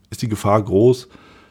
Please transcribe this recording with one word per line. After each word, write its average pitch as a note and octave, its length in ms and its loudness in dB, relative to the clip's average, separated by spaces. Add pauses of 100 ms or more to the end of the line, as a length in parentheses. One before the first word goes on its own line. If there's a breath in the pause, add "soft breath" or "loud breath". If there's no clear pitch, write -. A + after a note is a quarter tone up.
ist - 140 -14
die A#2+ 60 -4
Gefahr G#2+ 340 0
groß, A2 460 2 (420 loud breath)